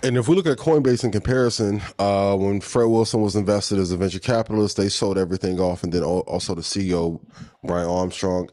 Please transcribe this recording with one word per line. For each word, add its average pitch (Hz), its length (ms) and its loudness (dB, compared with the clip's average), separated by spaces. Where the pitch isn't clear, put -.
And 127 140 0
if 117 100 0
we 165 80 4
look 190 100 2
at 139 140 0
Coinbase 131 440 2
in 113 80 0
comparison, 107 680 0
uh, 98 380 2
when 98 260 0
Fred 120 240 2
Wilson 113 360 2
was 101 140 0
invested 101 440 0
as 90 120 0
a 90 60 -2
venture 92 220 -2
capitalist, 107 580 0
they 101 100 2
sold 98 300 -2
everything 92 420 -2
off. 90 240 0
And 87 80 -4
then 85 120 0
al-, 87 240 0
also 90 260 -4
the 82 80 -8
C 95 300 -4
E - 40 0
O, 85 240 -2
Brian 87 260 -2
Armstrong. 90 640 -2